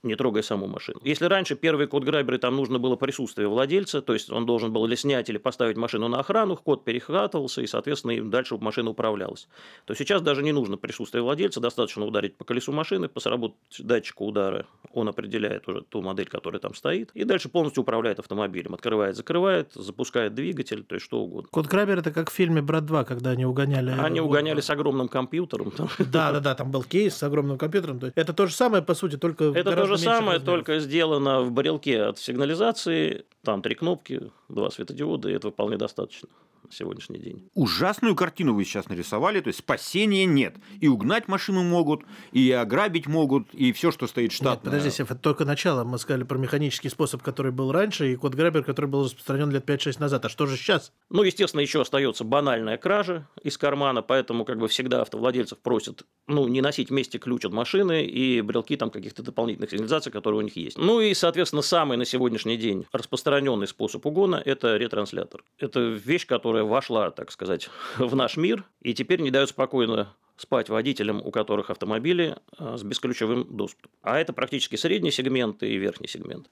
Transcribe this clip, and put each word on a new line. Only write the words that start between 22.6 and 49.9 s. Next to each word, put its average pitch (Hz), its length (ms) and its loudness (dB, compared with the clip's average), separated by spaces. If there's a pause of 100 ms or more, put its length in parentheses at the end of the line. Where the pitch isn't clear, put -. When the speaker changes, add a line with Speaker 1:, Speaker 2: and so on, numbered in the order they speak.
Speaker 2:
«Брат 151 240 0
два», 151 160 2
когда 127 280 -2
они 127 140 0
угоняли 131 540 2
Speaker 1:
Они 160 200 0
Speaker 2:
его. 156 100 0
Speaker 1:
угоняли 151 320 2
с 151 100 -4
огромным 139 380 2
компьютером, 127 640 -2
там. 156 160 -4 (100)
Speaker 2:
Да, 147 320 2
да, 147 80 2
да, 143 160 0
там 135 160 -4
был 135 140 -2
кейс 196 320 2
с - 80 -6
огромным 143 340 0
компьютером. 156 400 -2
То 127 80 -6
есть 123 100 -4
это 160 160 2
то 196 140 4
же 156 80 -4
самое, 226 260 4
по 165 140 0
сути, 156 220 -2
только 156 300 0
Speaker 1:
Это 156 180 2
то 196 60 2
Speaker 2:
гораздо 180 180 4
Speaker 1:
же 196 40 2
Speaker 2:
меньших 170 120 2
Speaker 1:
самое, 214 340 4
Speaker 2:
размеров. 135 60 -4
Speaker 1:
только 160 360 2
сделано 143 600 4
в 123 100 0
брелке 139 520 2
от 107 160 0
сигнализации, 160 1080 0 (180)
там 98 200 0
три 113 120 -2
кнопки, 143 560 -4 (200)
два 101 200 0
светодиода, - 600 -4
и - 20 0
этого 98 180 -4
вполне 104 280 -2
достаточно, - 500 -6 (400)
на - 60 -20
сегодняшний - 440 -10
день. - 360 -14
Speaker 3:
Ужасную 185 600 2
картину 165 400 2
вы 101 100 2
сейчас - 240 -6
нарисовали, 117 520 0
то 135 80 -4
есть - 120 -4
спасения 190 680 2
нет. 139 300 4 (240)
И 156 80 6
угнать 135 400 2
машину 190 340 0
могут, 165 400 2 (300)
и 127 200 6
ограбить 143 540 2
могут, 143 480 2
и 127 180 2
все, 165 180 2
что - 160 -4
стоит 117 240 0
Speaker 2:
Нет, - 20 -8
Speaker 3:
штатное. 131 400 -2
Speaker 2:
подожди, 143 180 2
Сев, 127 200 -4
это 127 100 -8
только 147 240 2
начало. 139 400 0
Мы 123 140 -4
сказали 127 260 -2
про 127 140 -4
механический 139 500 -2
способ, 135 340 -2
который 131 300 -2
был 131 200 -2
раньше, 170 400 2
и 127 40 0
код 131 180 -2
Граббер, 160 300 4
который 147 220 -2
был 139 180 2
распространен 139 460 -2
лет 135 140 0
пять-шесть 139 360 -2